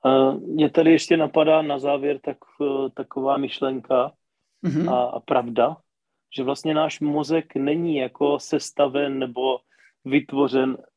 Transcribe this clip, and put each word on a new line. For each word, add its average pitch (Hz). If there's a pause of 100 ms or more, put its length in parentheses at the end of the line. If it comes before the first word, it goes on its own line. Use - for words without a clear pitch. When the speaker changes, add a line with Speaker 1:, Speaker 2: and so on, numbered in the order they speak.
Speaker 1:
A 135
mě 151
tady 165
ještě 165
napadá 156
na 143
závěr 143
tak, 139 (260)
eh, 135
taková 135
myšlenka 131 (500)
Speaker 2:
Mhm. 160
Speaker 1:
a, 123
a 123
pravda, 123 (600)
že 135
vlastně 139
náš 156
mozek 151
není 156
jako 139
sestaven 135
nebo 127 (460)
vytvořen 135 (200)